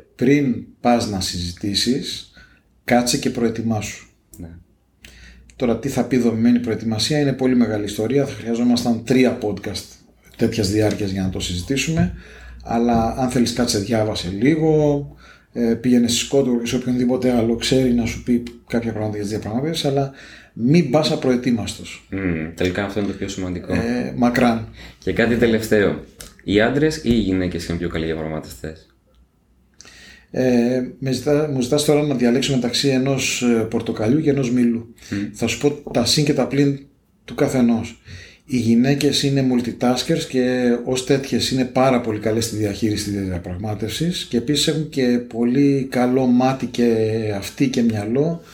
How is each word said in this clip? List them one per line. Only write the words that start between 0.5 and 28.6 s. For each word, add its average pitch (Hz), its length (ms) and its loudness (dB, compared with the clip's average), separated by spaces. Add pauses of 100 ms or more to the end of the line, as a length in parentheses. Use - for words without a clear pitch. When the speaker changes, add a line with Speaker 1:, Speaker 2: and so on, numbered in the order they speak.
Speaker 1:
πας 117 300 2
να 98 100 -4
συζητήσεις, 98 1120 -4 (520)
κάτσε 120 340 2
και 123 120 -2
προετοιμάσου. 113 760 -4 (320)
Speaker 2:
Ναι. 85 100 -14 (1080)
Speaker 1:
Τώρα, 113 220 0
τι 139 100 -6
θα 127 160 -2
πει 135 120 0
δομημένη 117 420 2
προετοιμασία, 113 640 -2
είναι 139 120 2
πολύ 131 240 0
μεγάλη 107 280 2
ιστορία. 117 420 0
Θα 113 80 -8
χρειαζόμασταν 117 720 0
τρία 127 380 4
podcast 98 420 -6 (520)
τέτοιας 110 340 0
διάρκειας 104 400 0
για 95 120 -4
να 92 80 -2
το 95 100 -8
συζητήσουμε. 139 760 -2 (500)
Αλλά 117 540 0
αν 131 120 0
θέλεις, 120 220 2
κάτσε, 117 260 0
διάβασε 107 500 -2 (120)
λίγο, 151 680 2 (460)
ε, 120 80 -8
πήγαινε 117 480 2
στη - 100 -2
Σκότουρο 127 420 2
και 117 60 -6
σε 131 100 -2
οποιονδήποτε 123 600 0
άλλο 113 200 2
ξέρει 127 360 2
να 117 140 2
σου - 160 -6
πει 120 200 0 (260)
κάποια 113 240 -2
πράγματα 104 240 -4
για 104 100 -6
τις 104 120 -4
διαπραγματεύσεις, 131 460 -4
αλλά 135 280 0 (400)
μην 139 380 2
πας 151 200 2
απροετοίμαστος. 120 1000 -2
Speaker 2:
Μμμ, 85 440 -4
τελικά 92 300 -2
αυτό 101 160 -6
είναι 98 80 -2
το - 60 -6
πιο 98 140 -6
σημαντικό. 92 440 -6
Speaker 1:
Ε, 120 440 -2
μακράν. 120 520 2 (300)
Speaker 2:
Και 92 140 -4
κάτι 117 240 2
τελευταίο. 107 680 2 (400)
Οι 101 160 4
άντρες 147 360 2
ή - 80 -10
οι 117 140 4
γυναίκες 92 480 0
είναι 87 120 -4
πιο 85 100 -4
καλοί 82 160 -4
διαπραγματευτές; 78 840 -8 (1400)